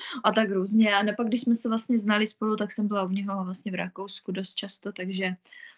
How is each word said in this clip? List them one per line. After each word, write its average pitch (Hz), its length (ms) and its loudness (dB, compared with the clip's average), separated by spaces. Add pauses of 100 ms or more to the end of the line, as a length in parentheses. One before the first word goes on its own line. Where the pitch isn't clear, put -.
(240)
a 208 80 6
tak 214 180 4
různě. 202 460 4
A 202 80 6
ne, 208 140 2
pak, 240 100 0
když 233 140 0
jsme 233 140 2
se 233 140 -4
vlastně 226 280 0
znali 208 300 2
spolu, 214 280 -2
tak 208 160 -4
jsem 214 160 -2
byla 202 160 0
u 185 60 -2
něho 196 360 -2
vlastně 185 260 -6
v 185 40 -6
Rakousku 185 560 -8
dost 185 240 -6
často, - 360 -8
takže 185 440 -4 (420)